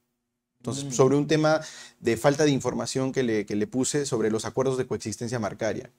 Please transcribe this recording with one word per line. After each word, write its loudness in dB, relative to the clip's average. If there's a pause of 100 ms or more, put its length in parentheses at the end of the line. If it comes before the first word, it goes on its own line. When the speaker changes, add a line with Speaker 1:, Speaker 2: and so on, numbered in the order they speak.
(600)
Speaker 1:
Entonces, -6
Speaker 2:
Mm. -8
Speaker 1:
sobre 6
un 2
tema 4 (380)
de 0
falta 2
de 6
información -2
que -2
le, 0
que -4
le 0
puse -2
sobre 0
los -2
acuerdos 0
de -2
coexistencia -6
marcaria, -4